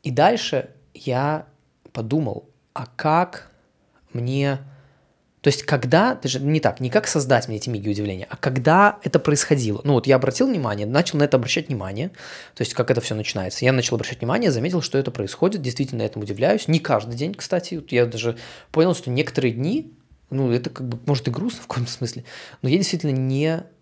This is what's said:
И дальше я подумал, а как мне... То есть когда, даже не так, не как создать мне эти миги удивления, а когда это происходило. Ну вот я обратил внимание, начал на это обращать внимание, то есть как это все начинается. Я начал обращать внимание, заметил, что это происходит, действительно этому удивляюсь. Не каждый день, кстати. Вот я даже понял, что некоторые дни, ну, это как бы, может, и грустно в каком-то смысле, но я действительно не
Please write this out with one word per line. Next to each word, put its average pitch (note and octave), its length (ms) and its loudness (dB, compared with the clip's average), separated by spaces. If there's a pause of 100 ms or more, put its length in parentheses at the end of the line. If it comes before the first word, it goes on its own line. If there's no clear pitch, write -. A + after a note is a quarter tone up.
И D3 80 -4
дальше D3 600 2 (240)
я C#3+ 520 -2 (460)
подумал, A#2 560 -4 (260)
а B2+ 120 -10 (100)
как E3 540 0 (640)
мне... C3+ 460 -2 (840)
То - 80 4
есть - 140 2
когда, D#3 520 4
даже C3+ 260 -4
не D3+ 200 2
так, - 200 0
не B2+ 100 -2
как G#3 160 2
создать B2+ 420 2
мне A2 80 -6
эти G#2 140 -6
миги G#2 180 -4
удивления, G2+ 400 -4
а - 80 -12
когда D#3+ 680 4
это D#3 160 0
происходило. C3+ 680 2
Ну C#3+ 100 4
вот A#2+ 120 2
я C3+ 100 8
обратил F3 300 2
внимание, A2+ 400 -2
начал D3 320 0
на C#3+ 60 6
это C#3+ 120 4
обращать B2+ 320 -2
внимание, G#2 400 -4 (460)
то - 80 -4
есть - 120 -4
как A#2+ 160 0
это A2+ 100 4
все - 140 -6
начинается. G#2 500 -4
Я B2+ 80 6
начал B2 240 0
обращать A2 240 -6
внимание, F3+ 300 0
заметил, D3 320 -2
что - 160 -2
это C3+ 120 0
происходит, D#3+ 520 -2
действительно B2+ 400 -4
этому A2 220 -4
удивляюсь. B2 440 0
Не D#3+ 120 4
каждый A#2 360 -2
день, D#3 180 -4
кстати. F3 420 -4
Вот C#3+ 160 -10
я A#2+ 140 4
даже A#2 300 -4 (360)
понял, E3 220 4
что - 160 -6
некоторые B2+ 440 0
дни, F3 380 -4 (380)
ну, C3 220 0
это B2 180 -2
как C3 160 -10
бы, A#2 200 -6
может, C#3+ 220 0
и - 20 0
грустно F3 320 -6
в - 40 -20
каком-то A#2+ 240 -6
смысле, - 340 -8 (380)
но C3 60 0
я C#3 80 4
действительно E3 360 0
не C3+ 500 0 (200)